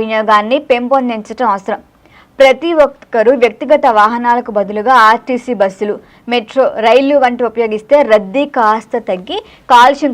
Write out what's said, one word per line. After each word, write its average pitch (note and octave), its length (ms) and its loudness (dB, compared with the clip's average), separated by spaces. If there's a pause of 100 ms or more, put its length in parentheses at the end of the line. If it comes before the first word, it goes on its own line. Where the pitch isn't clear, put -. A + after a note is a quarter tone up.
వినియోగాన్ని A3 580 0 (120)
పెంపొందించడం A#3+ 840 -4
అవసరం. G3 280 -8 (580)
ప్రతి C4+ 300 2 (140)
ఒక్కరూ A#3 480 -2 (120)
వ్యక్తిగత C4+ 420 0 (140)
వాహనాలకు A#3+ 580 0
బదులుగా G#3 360 -2 (160)
ఆర్టీసీ A#3+ 520 -2
బస్సులు, G3 340 -4 (360)
మెట్రో A#3+ 320 -2 (240)
రైళ్లు C#4 360 2
వంటి A#3+ 260 -2
ఉపయోగిస్తే A3 480 -2 (140)
రద్దీ G#3 340 0 (120)
కాస్త A3 400 -2 (120)
తగ్గి G3+ 280 -8 (340)
కాలుష్యం C#4 420 4